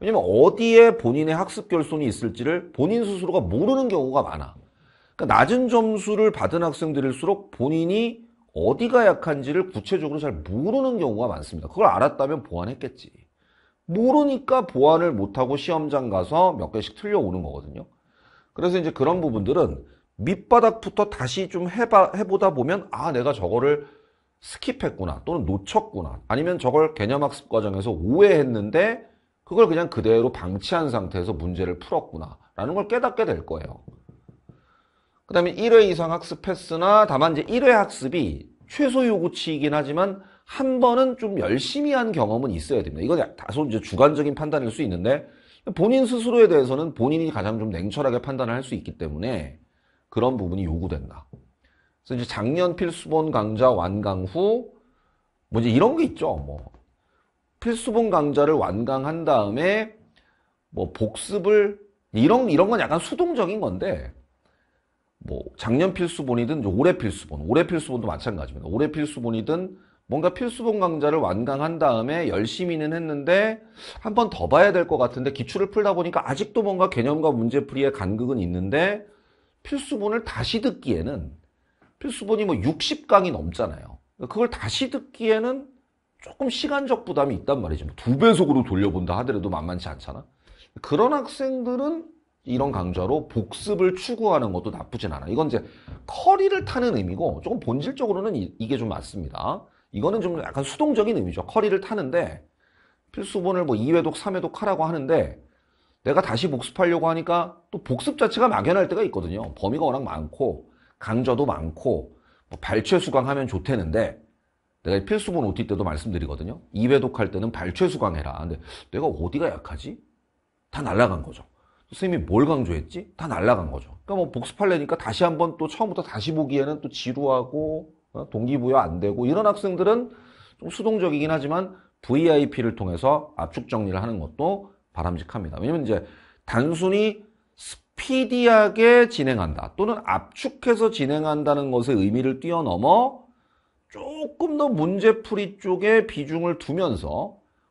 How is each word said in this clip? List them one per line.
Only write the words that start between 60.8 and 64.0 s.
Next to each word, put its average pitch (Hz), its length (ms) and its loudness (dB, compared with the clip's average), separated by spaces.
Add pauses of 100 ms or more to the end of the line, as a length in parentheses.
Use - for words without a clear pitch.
복습을, 202 840 0 (340)
이런, 196 380 4
이런 170 180 6
건 226 120 2
약간 139 180 0
수동적인 233 640 -2
건데, 90 520 -4 (1080)